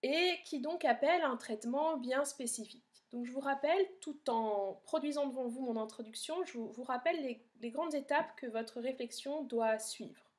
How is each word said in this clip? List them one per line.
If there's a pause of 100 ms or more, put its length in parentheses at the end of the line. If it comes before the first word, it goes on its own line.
et
qui
donc
appelle
un
traitement
bien
spécifique. (280)
Donc
je
vous
rappelle, (140)
tout
en
produisant
devant
vous
mon
introduction,
je
vous,
vous
rappelle
les, (160)
les
grandes
étapes
que
votre
réflexion
doit
suivre.